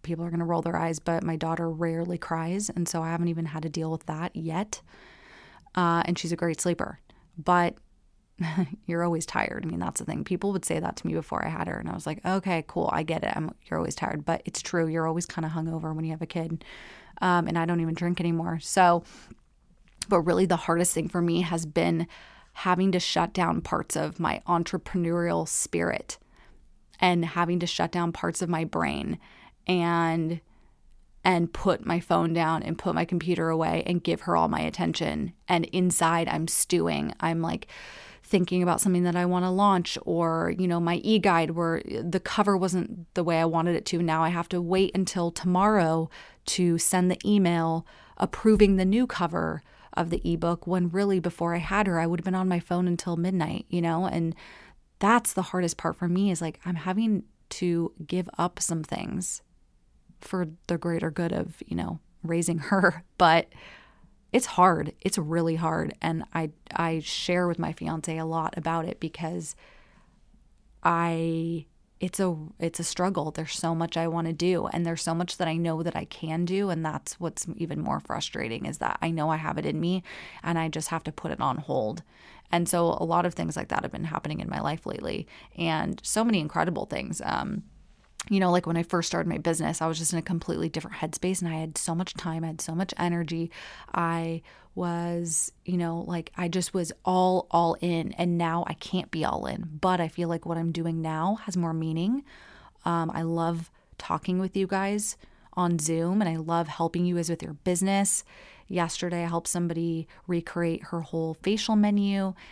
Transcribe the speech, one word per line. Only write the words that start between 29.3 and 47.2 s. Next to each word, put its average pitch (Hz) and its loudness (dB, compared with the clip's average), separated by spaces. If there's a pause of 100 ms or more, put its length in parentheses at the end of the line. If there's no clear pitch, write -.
and, 170 2 (840)
and 170 4
put - 2
my 170 2
phone 165 2
down 165 2
and 160 -4
put 170 -2
my 165 2
computer 165 0
away 160 2
and 175 0
give 170 0
her 175 0
all 165 4
my - 0
attention. 160 -2 (140)
And 170 2
inside 170 2
I'm 160 -2
stewing. 165 0
I'm, 165 0
like, - -4 (560)
thinking 180 2
about 175 2
something 180 4
that 175 2
I 175 2
wanna 180 2
launch, 190 4
or, 165 2
you 185 2
know, 170 2
my 170 2
e-guide 175 4
where 165 0 (200)
the 175 0
cover 202 2
wasn't 180 -2
the 175 2
way 165 2
I 165 4
wanted 165 2
it - -2
to. 170 0
Now 160 2
I 160 4
have 175 -2
to 180 0
wait 185 2
until 175 0
tomorrow 180 4 (360)
to 175 2
send 180 4
the - 0